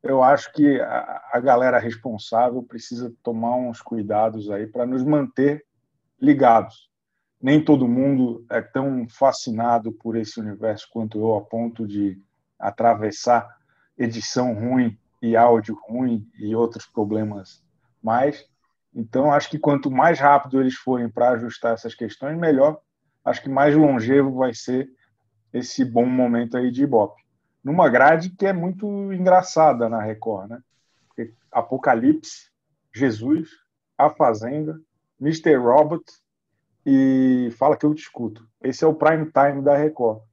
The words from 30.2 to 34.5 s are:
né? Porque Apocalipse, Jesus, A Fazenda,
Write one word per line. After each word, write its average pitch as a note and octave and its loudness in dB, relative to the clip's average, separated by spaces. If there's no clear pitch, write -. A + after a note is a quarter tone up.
né? A#2+ -16
Porque A#2 -12
Apocalipse, - -2
Jesus, B2+ -2
A D3 4
Fazenda, C#3+ -2